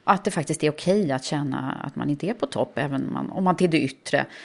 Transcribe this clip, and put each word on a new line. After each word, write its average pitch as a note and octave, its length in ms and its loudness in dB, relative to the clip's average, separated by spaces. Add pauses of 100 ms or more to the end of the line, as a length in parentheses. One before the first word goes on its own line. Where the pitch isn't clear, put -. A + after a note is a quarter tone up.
Att G3 200 4
det G#3 60 2
faktiskt D#3 340 -2
är D3+ 60 4
okej F3 420 2
att B2+ 120 -2
känna C3+ 480 -2
att - 240 -8
man C#3+ 140 -2
inte D3 180 -2
är A#3+ 60 -2
på - 120 -2
topp, - 320 -2
även C#3 340 -2
man, - 180 -4
om F#3+ 140 -2
man F3+ 120 4
till F3+ 140 4
det D#3 100 4
yttre C3+ 460 -2 (180)